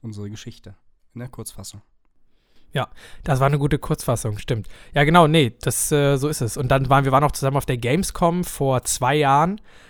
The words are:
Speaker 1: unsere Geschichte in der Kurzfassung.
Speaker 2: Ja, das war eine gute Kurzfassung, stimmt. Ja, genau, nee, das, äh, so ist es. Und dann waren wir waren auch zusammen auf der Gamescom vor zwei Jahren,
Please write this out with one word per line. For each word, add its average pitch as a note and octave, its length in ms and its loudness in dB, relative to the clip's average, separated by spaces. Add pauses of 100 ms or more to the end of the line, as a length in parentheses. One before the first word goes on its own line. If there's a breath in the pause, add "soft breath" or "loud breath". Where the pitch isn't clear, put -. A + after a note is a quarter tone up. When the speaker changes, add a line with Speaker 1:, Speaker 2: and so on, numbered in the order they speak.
Speaker 1:
unsere G#2 260 -12
Geschichte G#2+ 460 -16 (400)
in A#2 60 -14
der B2+ 80 -12
Kurzfassung. G#2 520 -16 (920)
Speaker 2:
Ja, C3+ 160 -4 (360 loud breath)
das C3 160 0
war C3+ 60 4
eine C#3+ 120 2
gute C#3+ 200 0
Kurzfassung, A2+ 600 -4
stimmt. A2 300 -6 (260 loud breath)
Ja, D3 100 4
genau, E3 220 8
nee, D3+ 360 2
das, - 300 -4
äh, C#3+ 260 2
so C#3+ 100 -2
ist D3+ 120 -6
es. A#2 160 -4
Und C3 120 -4
dann C3+ 200 2
waren C3+ 160 6
wir C3+ 60 0
waren C#3 140 4
auch C#3+ 80 2
zusammen C3+ 240 -2
auf C3 100 -2
der B2+ 120 -2
Gamescom E3+ 640 0
vor C3+ 400 -2
zwei C3 320 0
Jahren, D3+ 440 2 (300 soft breath)